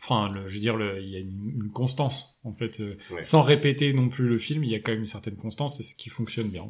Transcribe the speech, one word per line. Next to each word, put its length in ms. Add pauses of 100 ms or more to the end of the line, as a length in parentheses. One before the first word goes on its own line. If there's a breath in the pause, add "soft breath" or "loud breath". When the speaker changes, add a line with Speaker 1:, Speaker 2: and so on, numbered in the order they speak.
Speaker 1:
enfin, 320
le, 140
je 60
veux 80
dire, 160
le, 240
il 80
y 80
a 20
une, 320 (140)
une 40
constance, 760
en 80
fait, 260
euh, 160 (160 loud breath)
Speaker 2:
Ouais. 120
Speaker 1:
sans 180
répéter 500
non 160
plus 220
le 80
film, 260
il 60
y 60
a 40
quand 140
même 80
une 40
certaine 300
constance, 460
et 20
ce 120
qui 140
fonctionne 380
bien, 220